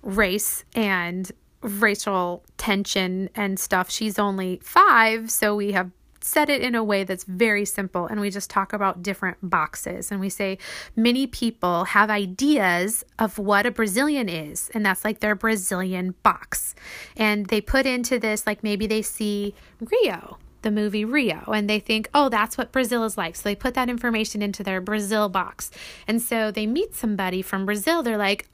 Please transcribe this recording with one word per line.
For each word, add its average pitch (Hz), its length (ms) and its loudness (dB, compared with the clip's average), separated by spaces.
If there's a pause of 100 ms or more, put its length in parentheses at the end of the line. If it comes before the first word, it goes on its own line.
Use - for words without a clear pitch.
race 202 600 0 (100)
and 185 560 0 (300)
racial 202 840 0 (140)
tension 190 800 -2
and 196 240 -2
stuff. - 320 0
She's 214 280 -4
only 190 440 0
five, 226 680 4
so 208 260 2
we 202 160 -2
have 185 180 0 (300)
said 302 300 2
it 285 100 2
in 247 140 0
a 226 80 2
way 202 220 2
that's 185 200 -4
very 202 400 2
simple, 185 420 -4
and 208 140 -4
we 202 100 -2
just 196 200 -8
talk 196 220 -8
about 196 280 -2
different 185 420 -6
boxes. 180 680 -4
And 196 100 -4
we 196 80 -2
say, 190 300 -4 (380)
"Many 240 300 2
people 180 580 0
have 208 260 4
ideas 202 960 2 (140)
of 220 200 -2
what 202 260 2
a 240 60 0
Brazilian 240 580 0
is," 156 460 -6
and 208 100 0
that's, 196 200 0
like, 214 160 -2
their 214 160 0
Brazilian 185 880 -2
box. - 500 0 (420)
And 208 300 2
they 214 140 2
put 262 260 2
into 247 320 0
this, 214 260 -2
like, 214 200 -2
maybe 208 240 0
they 220 140 0
see 208 520 -4 (260)
Rio, 240 580 0 (240)
the 214 100 0
movie 214 320 0
Rio, 226 480 0
and 208 180 0
they 214 80 2
think, 220 340 -2
"Oh, 285 160 6
that's 220 300 0
what 233 140 -4
Brazil 240 320 2
is 214 120 -4
like." 175 200 -4
So - 120 -4
they 202 60 0
put 247 200 -4
that 254 140 0
information 226 540 -2
into 202 220 -4
their 190 160 -2
Brazil 208 480 0
box. - 420 -4 (380)
And 226 120 2
so 226 300 0
they 214 160 -2
meet 320 300 -2
somebody 190 440 -2
from 190 260 -2
Brazil, 208 360 0
they're 233 140 0
like, 208 360 0